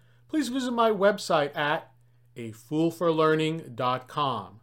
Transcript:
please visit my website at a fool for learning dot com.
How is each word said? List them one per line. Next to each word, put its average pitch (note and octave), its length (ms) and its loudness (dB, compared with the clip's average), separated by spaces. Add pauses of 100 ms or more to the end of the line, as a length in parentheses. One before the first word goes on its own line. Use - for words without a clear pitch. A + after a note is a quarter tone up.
(280)
please C#4 220 -2
visit B3+ 220 -2
my A#3 180 4
website G3 680 2
at D#3 340 -2 (460)
a A2+ 160 -10
fool D#3 380 -2
for E3 200 0
learning D#3 640 2
dot B2+ 340 -2
com. A2+ 540 -6